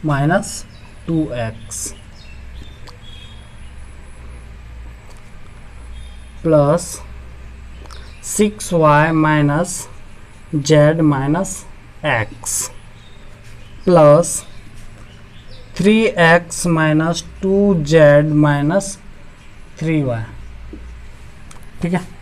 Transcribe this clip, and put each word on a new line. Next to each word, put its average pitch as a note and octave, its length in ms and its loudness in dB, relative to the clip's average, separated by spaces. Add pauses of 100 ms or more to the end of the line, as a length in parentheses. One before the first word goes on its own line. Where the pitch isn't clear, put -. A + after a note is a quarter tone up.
माइनस D3+ 580 0 (440)
टू E3 140 0 (180)
एक्स, - 540 -8 (4000)
प्लस D#3 460 4 (1400)
सिक्स G#3 460 -2
वाई D#3 400 6
माइनस D#3 760 2 (680)
जेड D3+ 480 4
माइनस D3 520 0 (520)
एक्स, - 540 -4 (1200)
प्लस E3 580 6 (1300)
थ्री G3+ 260 4
एक्स E3+ 640 2
माइनस D#3+ 560 2 (180)
टू G3 320 2 (100)
जेड D3+ 520 8
माइनस D3 600 2 (840)
थ्री D#3 240 0
वाई, A#2+ 180 -2 (1600)
ठीक F3 120 -2
है। F3+ 80 -8 (200)